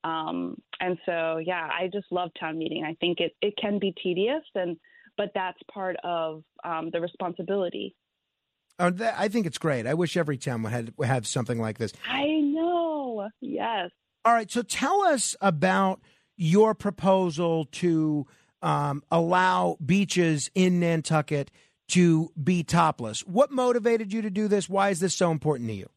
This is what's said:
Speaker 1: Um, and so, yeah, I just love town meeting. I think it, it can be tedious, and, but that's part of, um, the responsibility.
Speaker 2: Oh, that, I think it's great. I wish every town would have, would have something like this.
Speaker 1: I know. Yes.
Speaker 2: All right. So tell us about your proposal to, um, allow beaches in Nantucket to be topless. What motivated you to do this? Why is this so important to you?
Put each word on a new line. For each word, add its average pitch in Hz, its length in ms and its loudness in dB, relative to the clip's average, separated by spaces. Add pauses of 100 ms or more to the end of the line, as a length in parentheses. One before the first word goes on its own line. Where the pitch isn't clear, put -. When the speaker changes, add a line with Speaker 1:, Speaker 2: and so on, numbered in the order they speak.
Speaker 1:
Um, 160 540 -4 (240)
and 185 240 -2
so, 165 400 -2
yeah, 170 260 -4
I 180 220 -2
just 202 180 -8
love 180 200 -4 (100)
town 160 160 -6
meeting. 156 300 -4
I 160 140 -6
think 175 200 0
it, 170 120 -2 (100)
it 208 180 -2
can 208 180 -2
be 196 140 -2 (100)
tedious, 208 420 -2 (100)
and, 175 240 -4 (400)
but 202 160 -4
that's 185 240 -6 (120)
part 185 340 -6
of, 160 380 -4 (220)
um, 165 260 -4
the 165 120 -4
responsibility. 185 920 -6 (840)
Speaker 2:
Oh, 180 100 2
that, 208 300 -2
I 208 100 0
think 214 160 0
it's 156 140 -6
great. 131 280 0
I 135 60 0
wish 165 240 0
every 151 220 0
town 120 240 -4
would 110 100 -2
have, 117 240 -4
would 131 120 -2
have 123 180 0
something 120 340 -2
like 110 160 -2
this. 110 160 -4 (160)
Speaker 1:
I 285 320 0
know. 302 880 -2 (140)
Yes. 190 480 -4 (360)
Speaker 2:
All 233 60 6
right. 226 180 2
So 240 120 -2
tell 339 400 0
us 302 400 2
about 190 580 2 (380)
your 202 360 6
proposal 175 1000 0
to, 156 540 0 (360)
um, 147 480 0
allow 180 720 2
beaches 170 680 2
in 180 260 4
Nantucket 156 680 0 (380)
to 165 420 6 (120)
be 175 220 2
topless. 151 600 0
What 233 240 2
motivated 233 640 0
you 226 80 -2
to 208 80 -4
do 208 180 -2
this? 196 180 2
Why 196 220 0
is 185 100 0
this 175 140 0
so 175 180 2
important 143 380 -2
to 110 60 -6
you? 95 220 -10